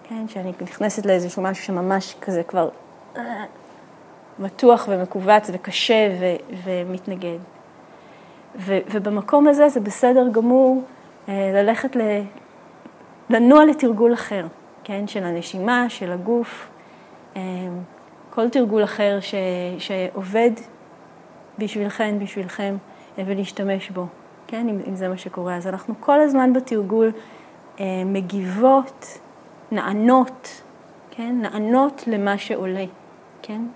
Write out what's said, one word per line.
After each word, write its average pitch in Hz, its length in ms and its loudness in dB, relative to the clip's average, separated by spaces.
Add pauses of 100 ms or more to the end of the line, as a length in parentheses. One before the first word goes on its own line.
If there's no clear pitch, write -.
כן? 220 240 -10
שאני 185 320 -8
נכנסת 202 460 -4
לאיזשהו 185 360 0
משהו 190 220 -4
שממש 190 560 -2
כזה 175 220 -4
כבר, 170 260 0 (480)
אה, 233 280 -10 (960)
מתוח 226 520 4
ומכווץ 190 640 2
וקשה 208 560 0 (120)
ו-, 180 340 -4 (100)
ומתנגד. 185 760 -6 (1160)
ו-, 196 220 -2 (120)
ובמקום 208 580 2
הזה 294 200 8
זה 269 120 2
בסדר 247 520 4
גמור, 254 500 4 (460)
אה, 196 260 -2
ללכת 220 420 2
ל-, 214 260 0 (1080)
לנוע 247 340 8
לתרגול 240 500 4
אחר, 196 320 -6 (380)
כן? 202 220 -8
של 196 180 -6
הנשימה, 190 640 -2
של 185 240 -8
הגוף, 226 560 -4 (680)
אה, 190 60 -10 (880)
כל 226 180 0
תרגול 220 360 2
אחר 202 360 0
ש-, 185 140 -10 (440)
שעובד 196 720 -2 (1080)
בשבילכן, 208 600 -4
בשבילכם, 196 580 -6 (420)
אה, 196 80 -8
ולהשתמש 196 640 -4
בו, 180 160 -8 (400)
כן? 233 220 -6
אם, 202 200 -4
אם 190 80 -6
זה 185 120 -4
מה 185 80 -4
שקורה. 180 400 -8
אז 175 100 -8
אנחנו 190 340 -8
כל 294 200 4
הזמן 269 320 4
בתרגול, 220 600 0 (680)
אה, 196 40 -4 (220)
מגיבות, 196 1120 0 (520)
נענות, 226 920 0 (480)
כן? 233 300 -8
נענות 233 680 0
למה 202 320 0
שעולה, 190 460 -6 (580)
כן? 214 180 -10 (160)